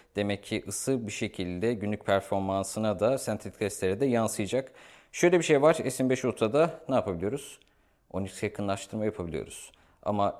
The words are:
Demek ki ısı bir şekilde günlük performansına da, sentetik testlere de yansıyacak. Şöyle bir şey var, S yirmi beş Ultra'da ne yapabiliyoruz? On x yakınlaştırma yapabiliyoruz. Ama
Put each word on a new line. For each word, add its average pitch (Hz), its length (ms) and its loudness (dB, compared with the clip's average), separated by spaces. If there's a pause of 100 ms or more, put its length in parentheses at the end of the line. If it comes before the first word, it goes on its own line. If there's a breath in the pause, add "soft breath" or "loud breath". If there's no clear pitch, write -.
(160 loud breath)
Demek 101 280 -2
ki 107 240 -4
ısı 117 400 -2
bir 110 40 -6
şekilde 98 600 -2
günlük 104 320 -4
performansına 98 960 0
da, 120 180 2
sentetik 107 420 -6
testlere 98 400 0
de 139 60 2
yansıyacak. 113 680 0 (400 loud breath)
Şöyle 175 280 4
bir 160 40 2
şey 147 180 6
var, 160 120 8
S 131 300 -2
yirmi 127 60 4
beş 131 160 2
Ultra'da 127 540 2 (100)
ne 135 60 2
yapabiliyoruz? 101 640 -2 (540)
On 95 100 -4
x 98 200 -8
yakınlaştırma 104 640 -4
yapabiliyoruz. 85 680 -6 (320 soft breath)
Ama 101 360 0